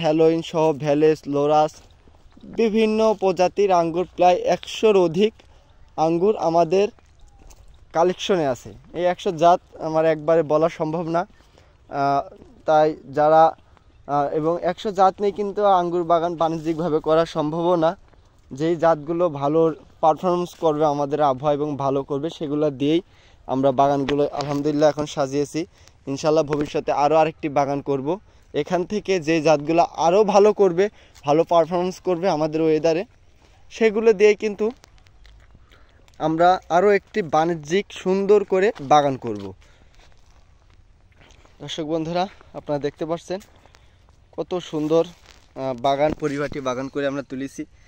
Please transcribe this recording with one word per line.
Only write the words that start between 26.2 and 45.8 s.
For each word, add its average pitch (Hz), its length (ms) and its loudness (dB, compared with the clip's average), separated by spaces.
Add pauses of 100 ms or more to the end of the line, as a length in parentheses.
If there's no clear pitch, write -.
ভবিষ্যতে 147 480 -4
আরও 143 240 2
আরেকটি 156 340 0
বাগান 143 320 -2
করব। 139 260 -4 (460)
এখান 170 320 -2
থেকে 196 340 -4
যে 160 220 0
জাতগুলো 156 420 2 (220)
আরও 175 180 4
ভালো 202 300 6
করবে, 190 320 2 (380)
ভালো 147 200 2
পারফরমেন্স 175 560 0
করবে 180 300 -2
আমাদের 156 320 -2
ওয়েদারে, 160 420 0 (720)
সেগুলো 226 400 2
দিয়ে 208 220 4
কিন্তু 214 300 -4 (1500)
আমরা 160 300 2 (200)
আরও 180 200 2
একটি 202 320 -2
বাণিজ্যিক 160 640 -2 (180)
সুন্দর 196 400 2
করে 190 240 0 (140)
বাগান 143 360 2
করব। 107 260 -8 (2250)
দর্শক 147 260 -10
বন্ধুরা, 165 380 -4 (300)
আপনারা 147 260 -6
দেখতে 147 260 -8
পাচ্ছেন 170 340 -8 (920)
কত - 200 -10 (200)
সুন্দর, 156 340 0
আহ, - 680 -12 (120)